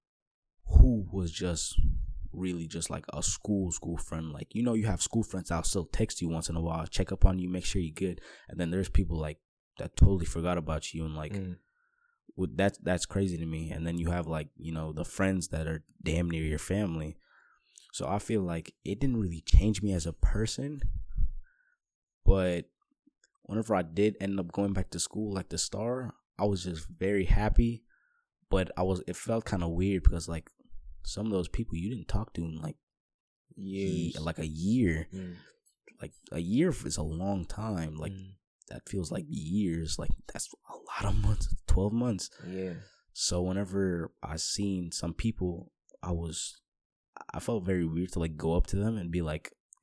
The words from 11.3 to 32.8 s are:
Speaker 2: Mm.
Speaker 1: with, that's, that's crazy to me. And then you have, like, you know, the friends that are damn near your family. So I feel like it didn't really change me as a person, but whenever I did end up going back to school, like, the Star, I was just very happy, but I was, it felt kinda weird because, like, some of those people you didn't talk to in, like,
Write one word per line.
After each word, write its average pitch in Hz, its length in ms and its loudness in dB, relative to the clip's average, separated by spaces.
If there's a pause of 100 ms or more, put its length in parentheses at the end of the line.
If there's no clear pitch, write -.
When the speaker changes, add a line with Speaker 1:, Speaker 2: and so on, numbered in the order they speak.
Speaker 2:
Mm. 92 240 -6 (800)
Speaker 1:
with, 90 220 -4
that's, 98 220 2
that's - 280 0
crazy 95 300 0
to 82 80 -4
me. 80 260 -6
And 80 160 -4
then 85 100 -2
you 85 140 0
have, 85 160 -2
like, 78 300 -4
you 80 140 -8
know, 78 220 -4
the 76 120 -4
friends 95 420 0
that 80 180 -4
are 80 180 -4 (200)
damn 85 260 0
near 80 140 -2
your 78 160 -2
family. 82 580 -2 (760)
So - 140 -6
I 95 120 -2
feel 110 220 0
like 85 420 -4
it - 160 -4
didn't 127 220 2
really 85 200 -4
change - 400 6
me 101 120 -2
as 82 120 -2
a 85 80 -4
person, 135 680 0 (1400)
but 90 420 6 (800)
whenever 214 300 -2
I 185 80 4
did 160 380 2
end 98 200 -2
up 85 120 -4
going 101 220 0
back 95 180 0
to 87 80 -6
school, 104 340 -4
like, 95 160 -4
the 80 80 -6
Star, 120 560 -4 (240)
I - 80 2
was 95 200 0
just 82 220 -6
very 95 380 0
happy, 113 580 6 (680)
but 92 260 2
I 90 60 0
was, 92 240 2
it 87 80 -6
felt 113 300 -4
kinda 87 220 -2
weird 90 360 0
because, 85 260 4
like, 82 220 -8 (520)
some - 220 -6
of 110 60 -2
those 90 160 0
people 110 300 -4
you 90 120 -4
didn't 123 200 -8
talk - 240 -2
to - 100 -6
in, 80 180 -8
like, 78 140 -8 (800)